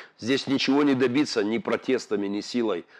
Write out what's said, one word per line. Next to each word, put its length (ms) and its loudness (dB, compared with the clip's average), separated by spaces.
Здесь 260 0
ничего 380 2
не 100 4
добиться 500 2
ни 140 0
протестами, 720 -2
ни 140 -4
силой. 440 -2